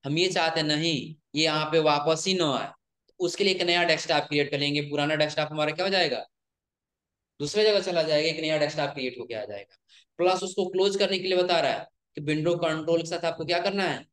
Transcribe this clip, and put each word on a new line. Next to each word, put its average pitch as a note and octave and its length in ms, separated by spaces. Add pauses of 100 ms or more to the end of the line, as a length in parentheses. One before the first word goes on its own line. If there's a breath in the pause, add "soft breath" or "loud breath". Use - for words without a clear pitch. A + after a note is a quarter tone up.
हम C#3+ 120
ये F3+ 120
चाहते E3 340
नहीं D3+ 520 (180)
ये D3+ 100
यहाँ D#3 240
पे D#3+ 140
वापस D3+ 460
ही F#3+ 80
ना F3 100 (100)
आए, G#2 160 (480)
उसके F3 240
लिए G3 100
एक F3+ 100
नया F3 220
desktop D#3 380
create C#3+ 280
कर C#3+ 80
लेंगे, C#3+ 240
पुराना D3 320
desktop D3+ 360
हमारा D3+ 200
क्या E3 140
हो G3 60
जाएगा, D#3 340 (1120)
दूसरे D3 240
जगह G#3 180
चला F3 220
जाएगा, D#3 260
एक D#3+ 120
नया D#3 160
desktop D3 320
create B2+ 300
होके A#2 140
आ G#2+ 120
जाएगा। G2+ 300 (440 soft breath)
Plus F3+ 240
उसको G3 240
close F#3+ 300
करने F#3+ 220
के F#3 80
लिए F#3 100
बता F3+ 220
रहा C#3 120
है - 160 (300)
कि D3+ 60
विंडो D#3 340
control E3 440
के D#3+ 60
साथ E3+ 180
आपको E3 200
क्या E3+ 140
करना G3 240
है? C#3 300